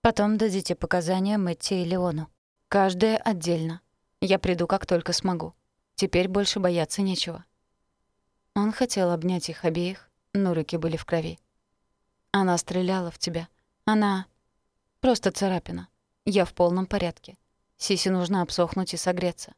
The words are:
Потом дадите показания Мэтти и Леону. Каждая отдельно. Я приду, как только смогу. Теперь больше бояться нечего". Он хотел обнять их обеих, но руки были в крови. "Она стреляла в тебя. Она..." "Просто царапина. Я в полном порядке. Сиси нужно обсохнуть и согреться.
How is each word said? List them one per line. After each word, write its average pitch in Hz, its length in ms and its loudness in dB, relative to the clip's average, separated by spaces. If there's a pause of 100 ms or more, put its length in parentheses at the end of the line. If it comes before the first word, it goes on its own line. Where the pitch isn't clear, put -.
Потом 214 340 4
дадите 196 380 0
показания 185 640 0
Мэтти 180 360 -2
и 185 100 0
Леону. 170 460 -2 (380)
Каждая 196 480 2
отдельно. 170 640 -2 (400)
Я 190 180 2
приду, 175 280 0
как 190 200 -2
только 170 280 0
смогу. 165 400 -4 (400)
Теперь 185 340 2
больше 196 320 0
бояться 175 400 0
нечего". 175 440 -4 (1080)
Он 208 180 2
хотел 202 380 2
обнять 175 380 -2
их 165 160 -10
обеих, 175 460 -2 (220)
но 190 220 2
руки 160 220 -2
были 160 200 -2
в - 80 -8
крови. 165 340 -2 (920)
"Она 185 260 4
стреляла 185 520 -2
в - 80 -20
тебя. 165 300 -6 (360)
Она..." 208 420 2 (760)
"Просто 233 320 2
царапина. 180 560 -4 (360)
Я 202 200 4
в 254 100 -6
полном 180 320 2
порядке. 185 520 -4 (380)
Сиси 185 320 0
нужно 185 340 2
обсохнуть 175 520 -2
и 170 40 -6
согреться. 180 600 -4